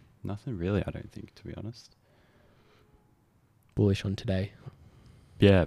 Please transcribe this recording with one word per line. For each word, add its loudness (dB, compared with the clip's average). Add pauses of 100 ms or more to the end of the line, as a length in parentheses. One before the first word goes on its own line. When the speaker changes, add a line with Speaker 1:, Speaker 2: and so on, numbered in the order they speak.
(220)
Speaker 1:
Nothing -10
really, -2
I -6
don't -14
think, -18
to -20
be -12
honest. -16 (1800)
Speaker 2:
Bullish 2
on -4
today? -4 (840)
Speaker 1:
Yeah, 8